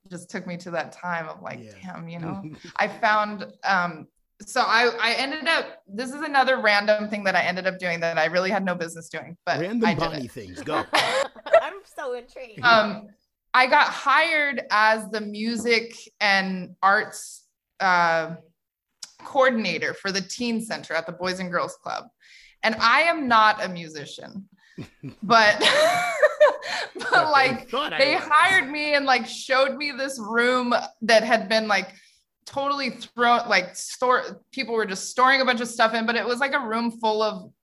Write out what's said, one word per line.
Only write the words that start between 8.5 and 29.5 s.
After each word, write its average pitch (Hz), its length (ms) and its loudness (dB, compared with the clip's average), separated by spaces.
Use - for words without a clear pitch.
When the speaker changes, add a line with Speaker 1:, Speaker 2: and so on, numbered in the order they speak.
Speaker 1:
had 196 140 -2
no 180 100 -2
business 165 340 -10
doing, 160 360 -12
but 151 160 -2
Speaker 2:
Random 220 280 -2
Speaker 1:
I 160 60 2
did 135 60 -4
Speaker 2:
Bonnie 165 240 -4
Speaker 1:
it. - 80 -12
Speaker 2:
things. 101 300 -14
Go. 311 260 2
Speaker 3:
<laughs> - 40 -4
I'm 359 840 0
so 269 300 -10
intrigued. 240 500 -14
Speaker 1:
Um, 214 440 4
I 254 140 6
got 277 220 4
hired 294 840 0
as 214 400 2
the 214 100 -4
music 226 760 -2
and 190 500 0
arts, - 640 0
uh, 170 560 2
coordinator 214 680 0
for 196 180 -6
the 190 80 -2
teen 226 440 -4
center 156 300 -8
at 165 120 0
the 170 60 -10
Boys 180 280 -4
and 180 100 -6
Girls 170 320 -4
Club. - 220 -8
And 220 140 0
I 233 240 4
am 330 260 0
not 214 380 4
a 190 40 -6
musician, 165 800 -12
Speaker 2:
<laughs> - 0 -
Speaker 1:
but, 214 340 6
<laughs> - 0 -
but, 605 1500 2
Speaker 2:
But - 0 -
they 339 220 4
Speaker 1:
like, 262 380 2
Speaker 2:
thought 277 220 -4
I 240 60 -4
Speaker 1:
they 285 160 4
Speaker 2:
was. 370 100 -2
Speaker 1:
hired 311 460 4
me 294 240 -2
and, 277 100 2
like, 247 220 2
showed 262 500 0